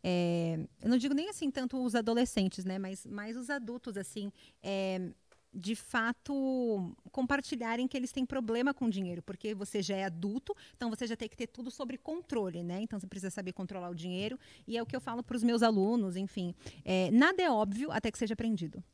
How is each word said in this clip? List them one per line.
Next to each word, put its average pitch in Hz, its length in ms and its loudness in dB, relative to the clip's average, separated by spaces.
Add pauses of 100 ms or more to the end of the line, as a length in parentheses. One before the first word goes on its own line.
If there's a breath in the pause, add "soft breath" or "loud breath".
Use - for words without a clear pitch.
é, 170 640 2 (140)
eu - 80 0
não 247 80 8
digo 269 180 4
nem 330 140 0
assim 330 220 -2
tanto 254 320 -2
os 233 120 2
adolescentes, 226 680 2
né, 190 140 -2
mas 190 280 -6
mais 208 300 -8
os 254 140 -8
adultos, 240 460 -6
assim, 202 360 -6 (300 loud breath)
é, 190 480 -2 (440)
de 196 200 -2
fato, 240 1200 -2 (140)
compartilharem 254 760 0
que - 100 -4
eles 254 140 -2
têm 254 140 -2
problema 240 480 0
com 247 160 0
dinheiro, 180 340 -2
porque 214 320 -6
você 202 280 -2
já 196 140 -2
é 190 80 -2
adulto, 196 500 -4 (200 loud breath)
então 240 140 -4
você 220 180 -2
já 220 80 -2
tem 220 140 -6
que - 80 -14
ter 226 100 -4
tudo 247 240 -10
sob 262 280 -6
controle, 220 640 -2
né? 175 180 -2
Então 220 180 -4
você 190 80 -6
precisa 185 240 -6
saber 185 220 -6
controlar 180 380 -6
o 175 40 -6
dinheiro, 185 440 -4 (280 loud breath)
e 226 120 -2
é 233 40 -2
o 226 40 -4
que 269 100 -6
eu 254 40 -2
falo 240 220 -6
pros 233 200 -2
meus 233 200 6
alunos, 208 540 4
enfim, 185 380 -4 (300 loud breath)
é, 185 260 4
nada 339 320 8
é 330 80 6
óbvio 220 420 2
até 220 180 0
que - 60 -14
seja 226 160 0
aprendido. 185 500 -2 (120)